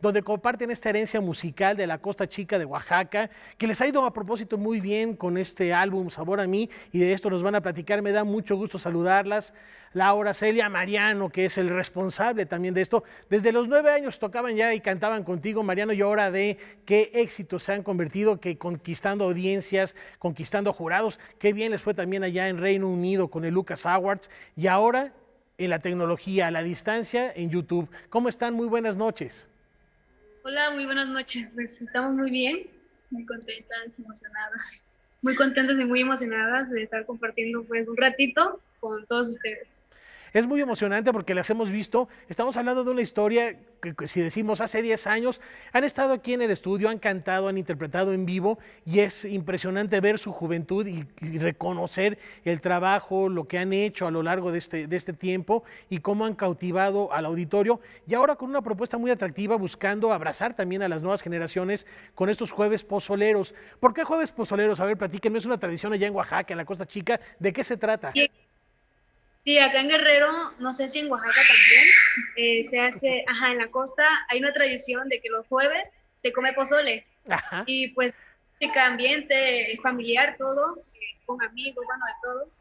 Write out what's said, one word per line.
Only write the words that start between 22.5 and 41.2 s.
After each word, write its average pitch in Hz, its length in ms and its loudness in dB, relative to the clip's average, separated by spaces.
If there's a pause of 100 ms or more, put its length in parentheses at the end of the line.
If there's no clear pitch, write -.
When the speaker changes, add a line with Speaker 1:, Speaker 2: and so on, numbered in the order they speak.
Speaker 1:
Reino 190 320 2
Unido 185 400 0
con 165 160 -6
el 165 80 -2
Lucas - 320 -4
Awards, 190 440 0 (280)
y 165 100 0
ahora 240 460 2 (440)
en 185 120 -2
la 165 100 0
tecnología, 180 680 0
a 165 40 -2
la 165 120 -2
distancia, 220 680 -2
en 170 160 -6
YouTube. 170 400 -2 (200)
¿Cómo 240 180 0
están? 240 260 -4
Muy 233 140 -2
buenas 226 300 0
noches. 214 500 -6 (960)
Speaker 2:
Hola, 294 280 -2
muy 285 140 -4
buenas 269 220 -2
noches. 254 480 -6
Pues 233 260 -8
estamos 254 320 -2
muy 269 160 0
bien, 254 380 -2 (420)
muy 233 160 -8
contentas, 226 720 -12
emocionadas. 214 880 -12 (360)
Muy 254 160 0
contentas 269 420 2
y 262 60 0
muy 247 160 2
emocionadas 254 680 -2
de 233 140 -4
estar 220 220 -6
compartiendo, 233 580 -6
pues, 226 240 -4
un 233 80 -6
ratito 269 640 2 (220)
con 214 240 -8
todos 240 240 -2
ustedes. - 500 -10 (540)
Speaker 1:
Es 226 120 4
muy 285 140 0
emocionante 220 540 0
porque 196 200 -2